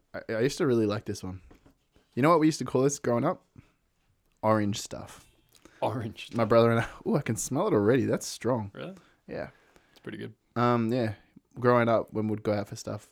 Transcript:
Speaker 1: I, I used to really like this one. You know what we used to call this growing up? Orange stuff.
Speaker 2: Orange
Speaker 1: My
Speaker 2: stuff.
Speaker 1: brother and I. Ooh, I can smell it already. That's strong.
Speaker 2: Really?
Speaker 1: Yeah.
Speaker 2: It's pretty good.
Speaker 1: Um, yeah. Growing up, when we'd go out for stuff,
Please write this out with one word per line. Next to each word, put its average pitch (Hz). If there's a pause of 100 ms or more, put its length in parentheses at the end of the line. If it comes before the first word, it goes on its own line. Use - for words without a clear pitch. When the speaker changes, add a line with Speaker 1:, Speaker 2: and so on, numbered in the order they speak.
(140)
Speaker 1:
I, 95 (140)
I 110
used 143
to 180
really 113
like 104
this 104
one. 92 (720)
You 120
know 151
what 170
we 156
used 156
to -
call 127
this 135
growing 120
up? 180 (1000)
Orange 107
stuff. - (560)
Speaker 2:
Orange 113
Speaker 1:
My 113
Speaker 2:
stuff. 110
Speaker 1:
brother 117
and 117
I. 120 (220)
Ooh, 233
I 143
can 117
smell 147
it 180
already. 110
That's 113
strong. 110
Speaker 2:
Really? 165 (320)
Speaker 1:
Yeah. - (440)
Speaker 2:
It's -
pretty -
good. 113 (220)
Speaker 1:
Um, 120
yeah. 113 (460)
Growing 120
up, 110
when 107
we'd 107
go 107
out 101
for 110
stuff, 107